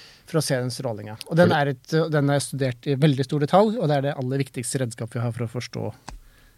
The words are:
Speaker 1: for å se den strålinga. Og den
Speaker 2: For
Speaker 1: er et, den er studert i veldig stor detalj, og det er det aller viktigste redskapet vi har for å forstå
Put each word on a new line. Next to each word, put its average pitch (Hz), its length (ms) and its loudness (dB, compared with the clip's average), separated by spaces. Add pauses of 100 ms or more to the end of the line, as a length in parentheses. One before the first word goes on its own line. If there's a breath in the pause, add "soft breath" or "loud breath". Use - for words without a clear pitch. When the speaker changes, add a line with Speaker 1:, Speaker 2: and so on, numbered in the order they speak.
(260 loud breath)
Speaker 1:
for - 120 -2
å - 40 2
se 147 140 0
den 123 120 -2
strålinga. 107 480 -8 (140)
Og 170 60 0
den 175 120 8
Speaker 2:
For 170 80 2
Speaker 1:
er 143 120 2
et, 160 420 -2
den 143 200 2
er 143 100 2
studert 131 460 -4
i 143 100 2
veldig 139 280 4
stor 147 160 -2
detalj, 202 400 4
og 160 80 0
det 147 80 2
er 135 60 0
det 143 160 -2
aller 131 200 -2
viktigste 135 420 -4
redskapet 117 340 -6
vi 120 60 -4
har 117 120 -2
for 117 140 -6
å - 20 -8
forstå 117 460 -8 (640 loud breath)